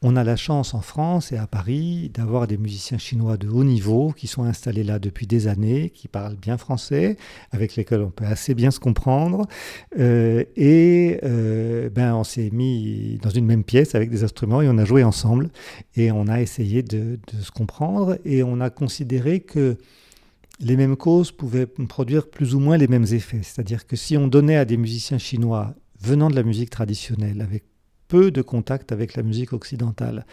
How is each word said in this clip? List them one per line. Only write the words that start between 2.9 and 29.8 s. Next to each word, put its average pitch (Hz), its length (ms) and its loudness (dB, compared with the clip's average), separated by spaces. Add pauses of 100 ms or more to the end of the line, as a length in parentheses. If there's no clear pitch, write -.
chinois 113 380 -2
de 101 120 -8
haut 120 160 2
niveau 120 480 2
qui - 160 -12
sont 123 160 -6
installés 113 400 -4
là 104 160 -2
depuis 101 260 -8
des 107 220 2
années, 110 420 0
qui - 160 -18
parlent 104 300 -8
bien 104 200 -4
français, 143 600 -2 (340)
avec 107 240 -4
lesquels 107 280 0
on 95 100 -4
peut - 120 -8
assez 110 300 -2
bien 120 160 4
se - 80 -4
comprendre. 160 720 0 (500)
Euh, 120 460 4 (100)
et, 170 720 6
euh, 117 640 0
ben, 117 240 2
on 110 80 0
s'est 107 300 -4
mis 110 680 -2
dans 110 80 0
une 117 140 2
même 110 200 4
pièce 131 320 2
avec 113 120 0
des 113 140 -2
instruments 110 400 0
et 147 60 4
on 120 100 4
a 107 60 4
joué 123 180 6
ensemble. 120 480 2 (460)
Et 113 160 2
on 104 160 0
a 117 120 0
essayé 117 440 -2
de, 113 340 -6 (140)
de 107 80 -6
se 95 100 -10
comprendre 180 760 -2
et 135 200 2
on 123 160 -2
a 127 100 -2
considéré 139 720 -2
que 135 380 0 (840)
les 123 160 2
mêmes 135 180 4
causes 170 380 2
pouvaient 127 340 -2
produire 135 640 -4
plus 131 240 -2
ou 139 60 2
moins 147 160 4
les 147 100 6
mêmes 120 240 4
effets. 113 320 -2
C'est-à-dire 110 420 -8
que - 120 -6
si 151 200 -2
on 143 120 2
donnait 147 300 6
à 139 60 2
des 117 120 0
musiciens 117 420 -4
chinois 113 560 -2 (260)
venant 147 300 2
de 139 60 0
la 123 80 2
musique 113 260 -2
traditionnelle, 104 680 -4
avec 107 240 -6 (420)
peu 185 240 6
de 139 100 -2
contact 123 500 -4
avec 110 260 -6
la 123 60 -4
musique 113 300 -4
occidentale, 117 800 -6